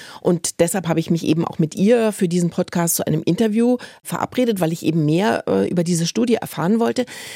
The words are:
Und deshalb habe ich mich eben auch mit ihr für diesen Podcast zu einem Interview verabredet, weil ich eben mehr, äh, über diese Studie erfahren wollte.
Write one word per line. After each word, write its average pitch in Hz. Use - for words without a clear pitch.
Und -
deshalb 170
habe 160
ich 165
mich 165
eben 160
auch -
mit 156
ihr 220
für 202
diesen 170
Podcast 170
zu -
einem 151
Interview 226
verabredet, 233
weil 165
ich 170
eben 160
mehr, 180
äh, 196
über 175
diese 170
Studie 233
erfahren 202
wollte. 233